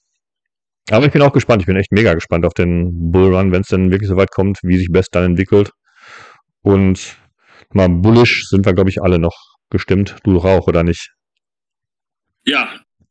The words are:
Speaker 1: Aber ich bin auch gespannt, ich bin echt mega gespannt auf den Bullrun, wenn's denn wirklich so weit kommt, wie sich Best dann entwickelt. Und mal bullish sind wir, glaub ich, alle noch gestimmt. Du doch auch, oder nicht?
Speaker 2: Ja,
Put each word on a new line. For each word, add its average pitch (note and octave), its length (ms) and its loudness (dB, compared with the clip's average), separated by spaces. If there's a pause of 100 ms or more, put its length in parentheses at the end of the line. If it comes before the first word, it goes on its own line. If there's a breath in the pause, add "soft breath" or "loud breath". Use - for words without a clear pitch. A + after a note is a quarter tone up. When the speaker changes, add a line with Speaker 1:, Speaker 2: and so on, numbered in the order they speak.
(920)
Speaker 1:
Aber B2 160 2
ich C#3+ 60 0
bin D3 100 2
auch C#3+ 100 4
gespannt, A#2 300 0
ich E2+ 40 -8
bin F#2+ 100 0
echt F#2+ 160 -4
mega G2+ 200 2
gespannt E2+ 320 -4
auf E2+ 100 -2
den F2 580 -4
Bullrun, F#2 400 2
wenn's F#2+ 160 -2
denn F#2 220 0
wirklich G2 180 -2
so F#2 80 -2
weit F#2+ 160 0
kommt, G2 300 -4
wie F#2 140 0
sich F2+ 140 -2
Best F#2 240 0
dann F2+ 100 0
entwickelt. F#2+ 460 0 (920 loud breath)
Und F#2+ 560 0 (560 soft breath)
mal F#2+ 160 2
bullish A2 600 2
sind G2 180 0
wir, F#2+ 80 2
glaub F#2+ 140 0
ich, - 120 -4
alle F2+ 200 0
noch E2+ 160 -2 (340)
gestimmt. G2 540 -4
Du G2 100 2
doch F2 100 0
auch, F#2 220 0
oder E2+ 160 0
nicht? E2+ 300 -6 (1300)
Speaker 2:
Ja, C3 360 -6 (300)